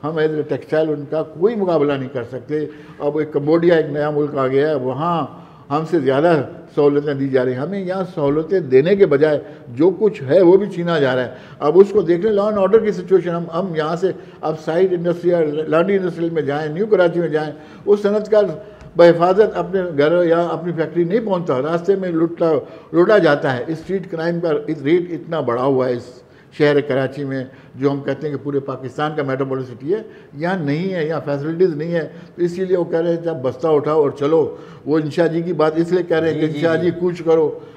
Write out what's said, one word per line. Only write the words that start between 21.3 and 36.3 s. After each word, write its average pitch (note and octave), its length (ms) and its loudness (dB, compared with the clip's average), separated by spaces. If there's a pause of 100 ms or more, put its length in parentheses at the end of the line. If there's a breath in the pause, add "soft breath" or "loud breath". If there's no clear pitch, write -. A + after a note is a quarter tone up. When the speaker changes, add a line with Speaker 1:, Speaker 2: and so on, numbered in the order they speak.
Speaker 1:
रास्ते E3+ 380 0
में F#3 160 -4
लुटता, E3 400 0 (420 loud breath)
लूटा F3+ 240 6
जाता D3 320 2
है। B2+ 240 -4
Street F3+ 360 -8
crime E3+ 300 -4
का E3+ 100 -2
इत-, D3 320 -4
रेट F3 280 0
इतना D#3+ 300 -6
बढ़ा A#2+ 220 -2
हुआ C3 240 2
है B2+ 100 -2
इस - 260 -14 (360 loud breath)
शहर D3 220 4
कराची C3+ 440 -4
में, C3+ 260 -8 (260 loud breath)
जो C3+ 140 0
हम C#3+ 100 -4
कहते C#3 280 -6
हैं C#3 100 -6
कि A2 60 -12
पूरे C#3+ 160 -4
पाकिस्तान C#3 560 -6
का D3+ 60 -4
metropolitan C3 460 -4
city B2 240 -6
है, A3 140 -4 (300 loud breath)
यहाँ F3 220 -2
नहीं D#3 320 -2
है, E3 180 -2
यहाँ D#3+ 120 -4
facilities D#3 540 -2
नहीं D#3+ 180 -4
है। E3 200 -2 (240 loud breath)
तो E3+ 60 -2
इसीलिए F3+ 340 0
वो F3 80 0
कह E3 160 -2
रहे E3 120 0
हैं, E3 100 -2
"जब D#3+ 200 -6
बस्ता C3+ 280 -2
उठाओ D3+ 320 2
और B2+ 180 0
चलो।" D3+ 380 0 (280 loud breath)
वो D3 120 2
इंशा D#3 280 0
जी D#3+ 160 -2
की F3 100 -4
बात D#3 260 0
इसलिए E3+ 240 0
कह E3+ 160 0
रहे D#3+ 120 0